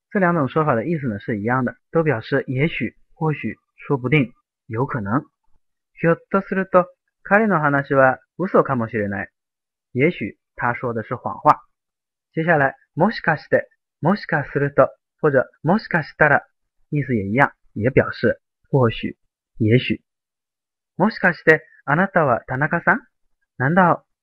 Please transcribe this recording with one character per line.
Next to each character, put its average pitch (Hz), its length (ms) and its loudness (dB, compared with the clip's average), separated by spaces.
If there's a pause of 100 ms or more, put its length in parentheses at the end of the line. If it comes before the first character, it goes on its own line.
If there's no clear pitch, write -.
(120)
这 208 80 -2
两 175 140 2
种 151 120 0
说 156 180 0
法 147 120 2
的 110 100 -2
意 170 100 -2
思 139 120 -6
呢 104 100 -4
是 104 220 -6
一 - 20 -8
样 123 220 0
的， 113 100 -4 (160)
都 165 140 0
表 131 160 -2
示 135 260 -4
也 135 220 -2
许、 - 260 -8 (200)
或 156 180 -2
许、 113 260 -8 (300)
说 143 100 0
不 123 100 -6
定、 135 240 0 (360)
有 120 180 -4
可 139 140 -6
能。 107 240 -2 (760)
ひ 165 60 0
ょ 170 80 4
っ 165 40 -10 (120)
と 196 120 -2
す 190 120 -8
る 185 160 -4
と、 180 160 2 (380)
彼 214 240 2
の 185 100 2
話 143 360 0
は 131 260 4 (180)
嘘 165 240 2
か 139 140 -2
も 113 120 -4
し 117 80 -8
れ 101 120 -2
な 98 160 -6
い。 - 40 -14 (640)
也 143 180 2
许 - 260 -10 (160)
他 120 200 -4
说 120 200 -8
的 113 80 -6
是 123 140 -10
谎 101 240 -10
话。 147 180 2 (760)
接 160 100 -2
下 165 120 2
来、 139 180 0 (220)
も 180 140 2
し - 100 -10
か 160 160 -2
し - 140 -14
て、 - 180 0 (320)
も 180 160 0
し - 80 -10
か 147 260 -4
す - 80 -4
る 143 140 -2
と、 135 160 4 (320)
或 156 100 2
者 135 140 2 (180)
も 175 160 2
し - 80 -14
か 170 160 -4
し - 140 -14
た 151 140 6
ら， 139 100 4 (500)
意 147 140 -2
思 127 100 -4
也 98 140 -2
一 101 60 -4
样， 135 180 2 (220)
也 107 160 -2
表 135 200 2
示 - 300 -2 (300)
或 127 200 2
许、 - 280 -8 (400)
也 110 200 4
许。 - 240 -4 (960)
も 190 140 2
し - 80 -10
か 180 160 0
し - 100 -16
て、 156 160 4 (240)
あ 139 100 -2
な 185 140 2
た 170 160 2
は 123 220 0
田 127 100 -8
中 151 240 -2
さ 170 140 2
ん？ 262 60 -6 (580)
难 139 160 0
道 175 320 2 (160)